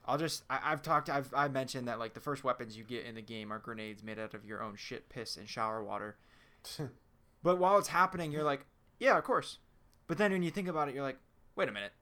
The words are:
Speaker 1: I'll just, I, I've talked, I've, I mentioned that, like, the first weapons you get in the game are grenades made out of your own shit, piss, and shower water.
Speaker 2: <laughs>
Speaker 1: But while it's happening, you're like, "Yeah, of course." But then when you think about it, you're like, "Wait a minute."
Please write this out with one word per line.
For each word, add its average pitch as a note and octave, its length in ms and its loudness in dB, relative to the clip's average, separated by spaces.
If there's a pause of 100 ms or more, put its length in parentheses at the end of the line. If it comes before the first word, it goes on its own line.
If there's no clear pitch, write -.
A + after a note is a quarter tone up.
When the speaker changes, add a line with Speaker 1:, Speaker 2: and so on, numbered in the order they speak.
Speaker 1:
I'll C3+ 140 0
just, D#3 320 -2
I, E3+ 120 0
I've D3+ 200 0
talked, D#3 260 2
I've, C#3 240 0
I C#3+ 160 4
mentioned C3 400 -2
that, A2+ 100 -2
like, A2+ 140 -6
the A#2 80 -12
first C#3 240 -4
weapons A#2+ 320 0
you A2+ 80 -14
get A#2 220 -6
in A#2 80 -10
the A2+ 80 -10
game G#2+ 300 -8
are G#2+ 60 -4
grenades G#2+ 440 -10
made G#2+ 160 -8
out A2 160 -6
of G#2 100 -10
your G#2 180 -6
own G#2+ 140 -8
shit, - 320 -10
piss, - 280 -8
and G#2+ 120 -14
shower A2 340 -2
water. G#2 340 -6 (600)
Speaker 2:
<laughs> D3 100 -4 (540)
Speaker 1:
But F3+ 160 6
while F#3 180 6
it's G3 120 4
happening, F3 440 2
you're D3+ 100 0
like, C#3+ 220 0 (340)
"Yeah, A#3 200 6
of D3+ 60 0
course." - 340 0 (480)
But E3 100 0
then G3+ 160 6
when F#3 100 4
you E3+ 80 2
think G3 160 -2
about D#3 220 2
it, C3 60 -6
you're C#3 100 -4
like, C3+ 140 -4 (380)
"Wait F#3+ 120 2
a A2+ 40 -4
minute." G2+ 300 -4